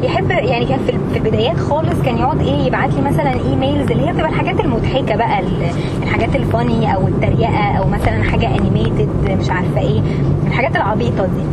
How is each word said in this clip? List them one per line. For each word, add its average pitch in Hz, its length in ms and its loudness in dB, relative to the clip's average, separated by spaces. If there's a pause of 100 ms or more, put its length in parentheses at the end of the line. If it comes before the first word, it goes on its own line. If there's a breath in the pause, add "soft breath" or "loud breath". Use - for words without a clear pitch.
يحب، 370 280 0
يعني، 247 340 0
كان 254 200 -2
في - 60 0
ال-، - 80 0 (140)
في - 40 0
البدايات 220 400 0
خالص 320 480 0
كان 233 120 0
يقعد 262 240 0
ايه، 277 260 0
يبعت 254 260 0
لي 269 80 0
مثلا 277 300 0 (180)
ايميلز 269 420 0
اللي 262 160 0
هي - 60 -2
بتبقى 320 160 0
الحاجات - 300 -2
المضحكة 262 560 0
بقى، 208 240 0
ال-، - 320 -2 (320 loud breath)
الحاجات 226 320 0
الفاني 233 600 0
او 190 120 0
التريقة - 680 2
او 185 100 2
مثلا 214 360 0
حاجة 220 240 0 (100)
انيميتد، 208 520 0 (320)
مش - 80 0
عارفة 175 320 0
ايه، - 200 2 (460 loud breath)
الحاجات - 280 0
العبيطة 226 500 0
دي. 180 280 -2